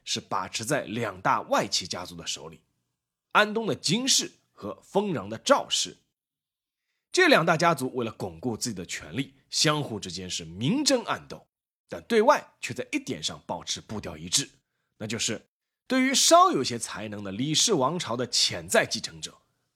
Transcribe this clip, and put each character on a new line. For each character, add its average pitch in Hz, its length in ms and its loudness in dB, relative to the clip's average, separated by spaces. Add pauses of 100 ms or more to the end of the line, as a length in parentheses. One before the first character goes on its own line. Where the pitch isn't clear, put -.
是 - 160 -4
把 95 280 -6
持 - 160 -8
在 127 180 -2
两 101 380 -6
大 120 220 2
外 214 240 0
戚 - 200 -4
家 90 180 -8
族 87 100 -14
的 80 120 -14
手 - 220 -8
里， 82 120 -20 (720)
安 208 220 4
东 226 120 -2
的 143 80 0
金 240 320 0
氏 - 260 2 (200)
和 - 300 -12
丰 202 300 -2
壤 101 160 -6
的 110 100 -10
赵 - 320 2
氏。 - 260 -2 (1120)
这 359 180 6
两 185 180 8
大 170 100 4
家 170 180 4
族 131 200 -6
为 123 100 -2
了 107 80 -6
巩 85 260 -8
固 113 180 -4
自 - 120 -6
己 104 80 -8
的 90 80 -8
权 80 320 -10
力， 135 160 -6 (160)
相 151 340 2
互 110 160 -6
之 90 140 -10
间 92 160 -10
是 85 160 -8
明 127 400 -2
争 254 200 2
暗 - 220 -6
斗， - 200 -16 (420)
但 - 140 -12
对 226 180 2
外 254 400 4
却 - 140 -8
在 - 180 -8
一 294 60 -2
点 82 240 -8
上 80 240 -6
保 87 180 -6
持 - 160 -6
步 107 180 -10
调 80 200 -10
一 82 100 -10
致， 139 220 -2 (480)
那 110 80 -10
就 110 120 -4
是 - 300 -4 (380)
对 262 160 4
于 262 120 2
稍 349 360 8
有 170 120 0
些 120 160 -4
才 107 300 -10
能 104 160 -10
的 95 80 -6
李 139 220 -2
氏 - 180 4
王 156 260 2
朝 113 180 -4
的 123 100 -4
潜 90 420 -2
在 175 160 4
继 113 160 -6
承 80 200 -12
者， - 180 -14 (380)